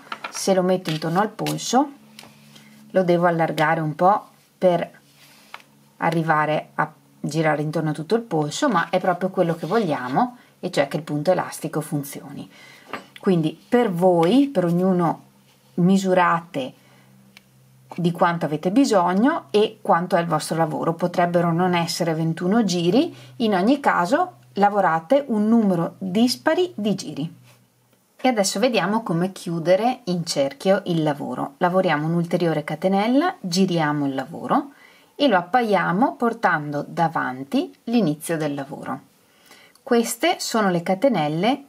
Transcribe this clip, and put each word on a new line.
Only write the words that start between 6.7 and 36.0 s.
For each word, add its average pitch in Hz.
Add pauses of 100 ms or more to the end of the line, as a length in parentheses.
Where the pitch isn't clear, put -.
a - (300)
girare 151
intorno 156
a -
tutto 156
il 233
polso, 160
ma 170
è 185
proprio 185
quello 170
che 160
vogliamo, 165 (200)
e 180
cioè 143
che -
il 151
punto 147
elastico -
funzioni. - (680)
Quindi 165
per 240
voi, 185
per 180
ognuno, 175 (500)
misurate 175 (1200)
di 170
quanto 170
avete 151
bisogno 214
e 208
quanto 185
è 170
il 170
vostro 160
lavoro. 156
Potrebbero 175
non 180
essere 165
ventuno 180
giri, 180 (220)
in 214
ogni 226
caso 233 (180)
lavorate 196
un 208
numero 196
dispari 254
di 208
giri. 151 (840)
E 247
adesso 208
vediamo 214
come 180
chiudere 185
in 180
cerchio 190
il 165
lavoro. 139
Lavoriamo 175
un'ulteriore 170
catenella, 226
giriamo 170
il 135
lavoro 135 (500)
e 285
lo 196
appaiamo 202